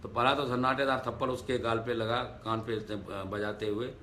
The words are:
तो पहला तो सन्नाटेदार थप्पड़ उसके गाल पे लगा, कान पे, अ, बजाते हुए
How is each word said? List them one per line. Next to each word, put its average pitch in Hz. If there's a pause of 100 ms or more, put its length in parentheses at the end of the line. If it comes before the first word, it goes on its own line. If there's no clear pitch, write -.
तो -
पहला 120
तो 147
सन्नाटेदार 131
थप्पड़ 120
उसके 127
गाल 113
पे 117
लगा, 113
कान 113
पे, 107
अ, 98
बजाते 104
हुए 110